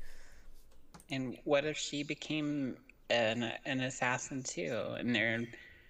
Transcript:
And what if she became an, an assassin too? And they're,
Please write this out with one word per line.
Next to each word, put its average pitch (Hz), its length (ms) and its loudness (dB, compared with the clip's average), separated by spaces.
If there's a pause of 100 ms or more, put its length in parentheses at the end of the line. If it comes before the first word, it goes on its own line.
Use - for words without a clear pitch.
(1120)
And 131 320 -2
what 143 220 6
if 151 120 0
she - 240 -2
became 147 760 0 (340)
an, 117 420 4 (120)
an 135 160 0
assassin 127 600 0
too? 151 320 -2 (220)
And 117 180 2
they're, 113 280 4 (460)